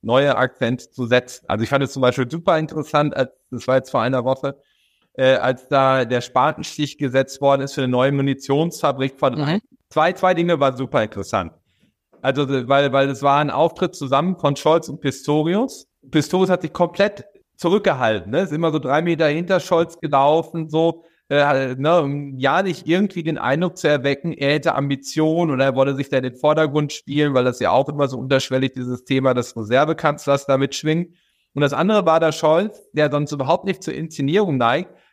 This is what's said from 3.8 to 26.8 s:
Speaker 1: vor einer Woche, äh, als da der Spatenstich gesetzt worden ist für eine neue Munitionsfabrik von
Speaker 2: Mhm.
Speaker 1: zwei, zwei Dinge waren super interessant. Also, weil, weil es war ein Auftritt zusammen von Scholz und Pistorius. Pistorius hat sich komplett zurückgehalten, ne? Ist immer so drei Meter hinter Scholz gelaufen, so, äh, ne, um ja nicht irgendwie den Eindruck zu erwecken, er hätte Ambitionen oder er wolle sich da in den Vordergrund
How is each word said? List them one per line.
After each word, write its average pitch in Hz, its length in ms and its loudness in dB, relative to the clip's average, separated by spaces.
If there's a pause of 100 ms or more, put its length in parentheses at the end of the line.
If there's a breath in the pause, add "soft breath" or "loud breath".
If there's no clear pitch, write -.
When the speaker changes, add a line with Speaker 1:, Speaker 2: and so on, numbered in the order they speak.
Speaker 1:
vor 127 100 0
einer 123 240 -2
Woche, 135 320 -4 (580)
äh, 131 200 4
als - 340 -2
da 135 360 2
der 120 160 -2
Spatenstich 143 760 -2
gesetzt 135 420 -2
worden 139 220 4
ist 139 120 -8
für 139 80 -4
eine 127 80 0
neue 127 220 2
Munitionsfabrik 139 1040 -2
von 135 160 0
Speaker 2:
Mhm. 151 260 -2 (300)
Speaker 1:
zwei, 165 220 2
zwei 185 220 2
Dinge 170 240 0
waren 135 180 0
super 127 260 -2
interessant. 98 500 -4 (680)
Also, 135 260 0 (200)
weil, 139 240 4
weil 135 160 2
es 139 140 -8
war 139 160 4
ein 147 120 0
Auftritt 165 440 -2
zusammen 147 440 0
von 143 180 0
Scholz 160 320 2
und - 120 -12
Pistorius. 156 840 -2 (240)
Pistorius 180 400 2
hat 180 120 0
sich 156 100 -8
komplett 180 520 0 (320)
zurückgehalten, 127 720 0
ne? 139 100 -2
Ist 190 120 -4
immer 165 180 -2
so 151 80 0
drei 135 240 0
Meter 165 240 0
hinter 170 340 0
Scholz 170 400 0
gelaufen, 156 680 0
so, 160 360 0 (240 loud breath)
äh, 139 460 0
ne, 156 260 2
um 143 380 -4
ja 135 240 2
nicht 190 240 -6
irgendwie 180 360 0
den 156 140 -4
Eindruck 170 400 -2
zu - 120 0
erwecken, 139 440 -2
er 143 200 -2
hätte 156 240 0
Ambitionen 156 760 -2
oder 131 120 0
er 135 100 2
wolle 135 220 0
sich 135 120 -6
da 135 100 0
in 127 40 -2
den 127 140 -6
Vordergrund 151 560 0